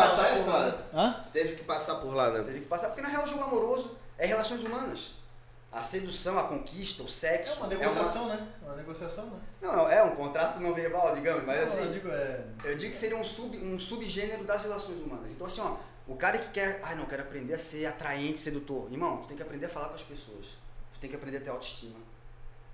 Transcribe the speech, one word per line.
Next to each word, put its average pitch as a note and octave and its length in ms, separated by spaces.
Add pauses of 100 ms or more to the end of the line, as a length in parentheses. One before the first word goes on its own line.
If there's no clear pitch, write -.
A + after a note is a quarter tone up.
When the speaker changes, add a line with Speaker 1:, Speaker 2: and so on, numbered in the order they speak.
Speaker 1:
passar - 220
Speaker 2:
palestra, F#3+ 220
Speaker 1:
por E3+ 120
lá, - 100
Speaker 2:
né? - 40
Speaker 1:
né? - 120 (100)
Speaker 2:
Hã? G#3+ 400
Speaker 1:
Teve D#3+ 240
que - 80
passar - 300
por C3+ 180
lá, B2+ 180
né? A2 140
Speaker 3:
Teve C3+ 160
que D3 40
passar, F3 220
porque - 140
na C#4+ 80
real D4 160
o - 20
jogo C#4+ 160
amoroso B3 540 (200)
é E3+ 80
relações A3 380
humanas. B3 520 (540)
A A#2 140
sedução, F#3 560
a - 40
conquista, C#3+ 600
o A2+ 60
sexo, E3+ 460
Speaker 2:
É - 20
uma D#3+ 80
Speaker 3:
é F#3+ 100
uma - 80
Speaker 2:
negociação, - 440
né? G#3+ 200 (140)
Uma C#3+ 140
negociação, E3 500
né? F#3+ 140 (220)
Speaker 3:
Não, E3 280
é G3 120
um - 140
contrato D#3+ 460
não F3 120
verbal, E3 400
digamos, C#3+ 320
mas C3+ 120
Speaker 2:
Não, D#3+ 80
Speaker 3:
assim, - 220
Speaker 2:
eu G3+ 40
digo, G3 180
é C3+ 360 (180)
Speaker 3:
eu D3 140
digo G3 160
que - 40
seria A3+ 200
um A3 80
sub-, A3+ 320
um F#3 200
subgênero G#3 680
das G#3 180
relações G3 380
humanas. C#3 300
Então F3+ 140
assim, F#3+ 140
ó, F3+ 160 (320)
o C3 80
cara G3+ 220
que A3+ 140
quer, G3 300
"Ai, E3 140
não, D3+ 100
quero C#3 180
aprender C#3 300
a D#3+ 60
ser D3+ 260
atraente, D3+ 540
sedutor." C#3+ 520
Irmão, D#3+ 260
tu - 100
tem D3 80
que D#3 80
aprender C#3+ 220
a - 40
falar D3 200
com D#3+ 60
as D#3 80
pessoas. - 540 (360)
Tu - 80
tem C#3 80
que C#3+ 80
aprender C#3 220
a - 20
ter C3+ 80
autoestima. A2+ 500 (760)